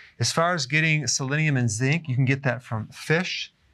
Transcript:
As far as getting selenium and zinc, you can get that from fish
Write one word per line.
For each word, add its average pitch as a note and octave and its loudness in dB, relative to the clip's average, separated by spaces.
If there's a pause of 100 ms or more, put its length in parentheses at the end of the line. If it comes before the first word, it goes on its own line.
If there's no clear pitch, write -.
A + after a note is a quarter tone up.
(200)
As A#2+ 0
far E3+ 2
as D3+ -2
getting D3+ 2
selenium C#3+ 0
and A#2+ 2
zinc, C3 0
you B2+ -2
can C3+ 2
get C#3 0
that A#2+ 0
from A2 -8
fish - -4 (200)